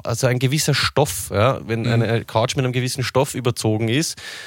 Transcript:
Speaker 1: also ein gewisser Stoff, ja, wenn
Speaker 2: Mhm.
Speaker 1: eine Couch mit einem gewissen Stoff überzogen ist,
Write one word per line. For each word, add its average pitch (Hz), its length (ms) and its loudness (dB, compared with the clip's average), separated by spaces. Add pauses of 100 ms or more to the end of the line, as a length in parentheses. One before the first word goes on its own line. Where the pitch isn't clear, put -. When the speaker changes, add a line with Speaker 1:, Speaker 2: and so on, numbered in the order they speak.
Speaker 1:
also 117 220 0
ein 123 120 2
gewisser 139 340 2
Stoff, - 580 0
ja, 107 360 2
wenn 113 160 -2
Speaker 2:
Mhm. 117 100 0
Speaker 1:
eine 117 320 2
Couch - 320 0
mit 135 80 2
einem 123 80 0
gewissen 127 320 -2
Stoff 131 300 0
überzogen 113 560 0
ist, 147 260 0 (300)